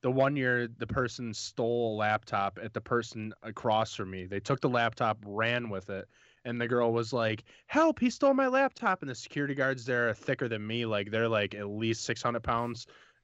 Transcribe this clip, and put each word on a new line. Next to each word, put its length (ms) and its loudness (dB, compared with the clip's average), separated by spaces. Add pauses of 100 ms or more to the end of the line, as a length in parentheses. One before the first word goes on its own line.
the 80 2
one 260 4
year, 320 2
the 180 -8
person 480 -4
stole 600 -2
a 20 -4
laptop 680 0
at 120 -10
the 60 -2
person 520 -2 (100)
across 520 0
from 160 -6
me. 160 -8
They 140 -4
took 200 -2
the 80 0
laptop, 560 2
ran 440 0
with 220 -8
it, 180 -8 (360)
and 160 -4
the 80 0
girl 240 4
was 200 0
like, 320 0 (220)
Help, 320 4
he 120 4
stole 240 4
my 120 4
laptop. 560 2
And 80 -6
the 40 -4
security 400 -4
guards 300 2
there 240 2
are 60 2
thicker 340 -2
than 180 -2
me. 200 -2
Like, 240 0
they're, 180 2
like, 260 2
at 140 -6
least 360 -2
six 180 -4
hundred 200 0
pounds. 440 -2 (380)